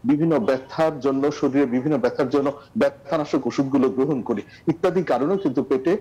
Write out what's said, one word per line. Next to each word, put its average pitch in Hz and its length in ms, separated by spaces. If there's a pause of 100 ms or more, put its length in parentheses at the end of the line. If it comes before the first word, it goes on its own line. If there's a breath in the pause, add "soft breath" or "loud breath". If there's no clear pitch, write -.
বিভিন্ন 147 360
ব্যথার 135 600
জন্য, 139 320
শরীরে 143 340
বিভিন্ন 131 320
ব্যথার 123 320
জন্য 139 220 (260 loud breath)
ব্যথানাশক 143 720
ওষুধগুলো 131 420
গ্রহণ 135 320
করি, 107 200 (260 loud breath)
ইত্যাদি 180 360
কারণেও 151 340
কিন্তু 143 260
পেটে 147 380